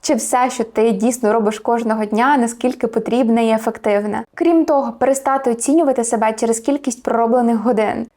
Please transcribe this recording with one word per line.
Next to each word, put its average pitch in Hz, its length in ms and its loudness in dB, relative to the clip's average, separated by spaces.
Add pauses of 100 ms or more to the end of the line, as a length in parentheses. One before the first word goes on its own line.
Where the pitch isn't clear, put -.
Чи 302 140 0
все, 247 360 0
що 240 140 -4
ти 226 260 0
дійсно 220 420 0
робиш 214 260 0
кожного 226 460 -2
дня, 233 320 2
наскільки 240 500 -2
потрібне 226 600 0
і 220 40 2
ефективне? 220 760 -2 (100)
Крім 330 300 2
того, 277 280 0
перестати 269 580 0
оцінювати 262 540 2
себе 220 280 0
через 226 280 -2
кількість 285 420 -4
пророблених 233 540 2
годин. 214 500 0 (100)